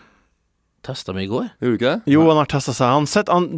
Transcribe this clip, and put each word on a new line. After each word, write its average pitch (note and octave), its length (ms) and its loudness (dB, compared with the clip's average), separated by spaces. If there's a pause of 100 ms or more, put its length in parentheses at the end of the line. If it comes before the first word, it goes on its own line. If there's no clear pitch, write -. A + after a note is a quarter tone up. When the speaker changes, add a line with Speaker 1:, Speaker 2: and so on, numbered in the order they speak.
(880)
Speaker 1:
Testet G#2 300 -10
meg F#2+ 100 -6
i G2 60 -10
går? G3+ 160 -4 (100)
Speaker 2:
Gjorde A#2+ 160 0
du G2+ 60 -2
ikke B2 100 2
det? E3+ 240 0
Speaker 3:
Jo, D#3 160 6
han D#3 100 4
har C#3+ 80 0
testet C3+ 300 -4
seg. B2+ 160 2
Han D3 160 0
sett, G#3 180 0
han, F3 300 2